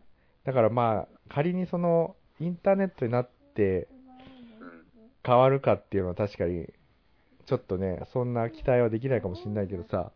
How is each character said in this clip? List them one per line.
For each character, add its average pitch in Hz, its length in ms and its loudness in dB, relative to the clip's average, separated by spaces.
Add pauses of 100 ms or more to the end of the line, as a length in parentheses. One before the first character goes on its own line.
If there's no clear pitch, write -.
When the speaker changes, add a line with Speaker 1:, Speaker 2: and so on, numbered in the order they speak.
(440)
Speaker 1:
だ 131 100 -6
か 127 80 2
ら 110 80 4
ま 113 420 0
あ、 - 80 -20 (100)
仮 160 240 -2
に 185 140 -4
そ 180 100 -6
の、 170 380 0 (240)
イ 160 100 -4
ン 175 80 -6
タ - 140 2
ー 196 40 6
ネ 196 100 0
ッ 190 40 -4
ト - 160 -6
に 113 60 0
な 120 100 2
っ 127 80 -6 (260)
て 95 320 2 (720)
Speaker 2:
う 233 60 -20
ん。 247 200 -20 (380)
Speaker 1:
変 123 140 4
わ 131 120 8
る 135 120 2
か 117 120 4
っ 98 80 -2
て - 160 -6
い 95 40 0
う - 20 -2
の 90 60 -4
は 90 60 -6
確 104 220 -4
か 98 80 0
に、 85 280 -4 (720)
ち - 80 -4
ょ - 20 0
っ - 40 -2
と - 180 -6
ね、 92 240 -4 (100)
そ 127 120 -2
ん 123 100 -4
な 117 160 -2
期 113 100 -18
待 123 220 2
は 117 80 2
で 110 100 -2
き 127 80 -6
な 135 80 0
い 104 60 0
か 98 80 -4
も 90 60 -8
し - 120 -12
ん 104 60 -6
な 104 80 -2
い 98 60 -4
け 95 100 -8
ど 85 100 -8
さ。 92 280 -6